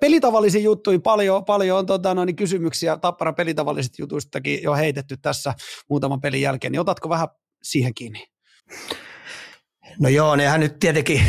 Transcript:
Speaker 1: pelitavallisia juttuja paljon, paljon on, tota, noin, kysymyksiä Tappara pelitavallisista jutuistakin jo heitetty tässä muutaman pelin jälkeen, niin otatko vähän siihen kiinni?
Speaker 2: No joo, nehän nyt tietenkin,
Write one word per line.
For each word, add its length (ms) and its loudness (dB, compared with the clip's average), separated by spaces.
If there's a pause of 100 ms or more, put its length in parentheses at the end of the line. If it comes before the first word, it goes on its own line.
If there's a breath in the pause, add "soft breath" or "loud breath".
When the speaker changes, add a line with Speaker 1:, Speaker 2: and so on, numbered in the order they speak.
Speaker 1:
pelitavallisia 600 4
juttuja 380 2
paljon, 460 2
paljon 340 2
on, 80 -2
tota, 280 0
noin, 220 -2
kysymyksiä 600 -2
Tappara 360 -2
pelitavallisista 680 -4
jutuistakin 600 -6
jo 120 0
heitetty 420 -2
tässä 380 -4 (340 loud breath)
muutaman 320 -2
pelin 200 -2
jälkeen, 320 -4
niin 80 -2
otatko 280 -4
vähän 200 -2 (340)
siihen 320 -2
kiinni? 320 -16 (1700 loud breath)
Speaker 2:
No 80 4
joo, 280 4
nehän 240 2
nyt 180 -2
tietenkin, 500 2